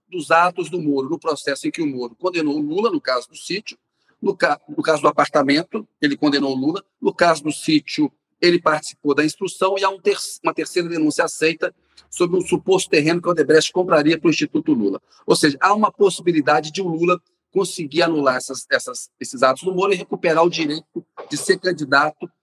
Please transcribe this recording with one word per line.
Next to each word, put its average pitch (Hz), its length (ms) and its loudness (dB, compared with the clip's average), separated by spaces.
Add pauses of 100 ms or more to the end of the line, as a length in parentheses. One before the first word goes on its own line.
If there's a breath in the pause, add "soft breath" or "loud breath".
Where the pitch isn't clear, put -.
dos 165 220 -8
atos 175 400 2
do 175 100 -6
Moro, 139 300 -2
no 160 80 -4
processo 147 500 -4
em 151 40 -2
que - 100 -8
o 156 60 -2
Moro 123 280 -8
condenou 165 400 -2
o 156 60 -4
Lula, 185 300 -2
no 165 100 -4
caso 127 260 -4
do - 80 -20
sítio, - 400 -10 (460)
no 196 160 -2
ca-, 151 320 2
no 147 140 -6
caso 156 180 0
do 151 60 2
apartamento, 151 800 0 (120)
ele 143 160 0
condenou 143 360 0
o 131 40 -4
Lula, 147 280 -2 (180)
no 196 100 2
caso 165 320 2
do 151 80 -2
sítio, 151 600 -2 (280)
ele 175 220 4
participou 151 540 -2
da 151 100 2
instrução 190 540 -2
e 196 40 0
há 196 60 2
um 196 100 -6
ter-, 202 180 0 (260)
uma 160 100 -2
terceira 170 340 -4
denúncia 165 360 0
aceita 160 500 -2 (380 soft breath)
sobre 175 260 0
um 175 40 2
suposto - 500 0
terreno 160 280 2
que 165 80 -4
o 170 40 2
Odebrecht 156 400 4
compraria 160 480 2
pro 170 100 2
Instituto 151 440 0
Lula. 98 280 0 (240 soft breath)
Ou - 100 4
seja, 143 240 2
há 196 140 4
uma 214 180 2
possibilidade 156 800 2
de 190 100 -6
o 190 60 -4
Lula 170 320 0 (320)
conseguir 170 520 -2
anular 147 320 2
essas, 131 340 -8
essas, 123 400 -4 (100)
esses 123 220 -10
atos 131 220 4
do 185 100 -2
Moro 190 200 0
e - 20 2
recuperar 170 480 0
o 175 60 4
direito 160 540 -6 (260)
de 151 80 -6
ser 185 220 0
candidato, 151 680 0 (140)